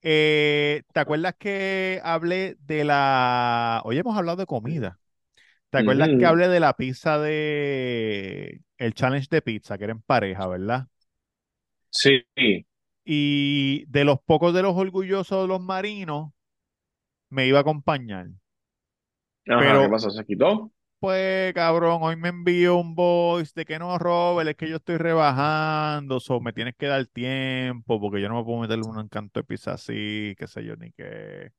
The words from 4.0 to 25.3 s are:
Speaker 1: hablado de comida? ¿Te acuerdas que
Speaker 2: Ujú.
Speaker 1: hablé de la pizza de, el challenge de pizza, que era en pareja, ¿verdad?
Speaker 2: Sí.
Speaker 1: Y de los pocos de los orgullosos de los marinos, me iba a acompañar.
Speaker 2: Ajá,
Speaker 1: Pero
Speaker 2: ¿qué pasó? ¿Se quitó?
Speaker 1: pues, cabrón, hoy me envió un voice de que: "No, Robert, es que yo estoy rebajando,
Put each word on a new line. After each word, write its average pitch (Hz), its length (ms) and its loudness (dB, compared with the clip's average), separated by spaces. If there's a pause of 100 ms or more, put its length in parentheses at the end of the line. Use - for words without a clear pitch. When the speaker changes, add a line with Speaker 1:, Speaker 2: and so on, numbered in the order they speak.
Speaker 1:
hablado 175 200 -2
de 190 80 -4
comida? 120 540 -6 (720)
¿Te 139 80 2
acuerdas 139 380 4
que 123 80 6
Speaker 2:
Ujú. - 0 -
Speaker 1:
hablé 170 240 6
de 175 120 4
la 147 160 4
pizza 135 420 -2
de, 127 1400 -4 (140)
el 117 180 -2
challenge 135 360 -2
de 160 120 0
pizza, 104 340 -8
que 101 80 -10
era 110 80 -6
en 113 100 -14
pareja, 95 440 0
¿verdad? 104 400 -4 (1040)
Speaker 2:
Sí. 135 340 4 (800)
Speaker 1:
Y 143 840 0
de 143 180 2
los 143 160 4
pocos 170 320 4
de 185 80 2
los 185 140 2
orgullosos 190 640 -2
de 185 60 -2
los 185 140 -2
marinos, 185 720 -6 (1000)
me 131 180 2
iba 139 120 8
a - 20 4
acompañar. 135 680 -2 (1200)
Speaker 2:
Ajá, 120 80 4
Speaker 1:
Pero 139 240 8
Speaker 2:
¿qué 135 100 6
pasó? 110 220 0
¿Se 107 140 -8
quitó? 170 460 2 (280)
Speaker 1:
pues, 190 540 0
cabrón, 170 480 2
hoy 165 140 -2
me 165 140 -4
envió 175 480 2
un 170 180 -4
voice 175 600 2
de 165 100 -8
que: 156 140 -10
"No, 175 200 -6
Robert, 175 500 2
es 151 60 -6
que 160 140 -8
yo 160 80 -6
estoy 170 200 -4
rebajando, 151 1200 0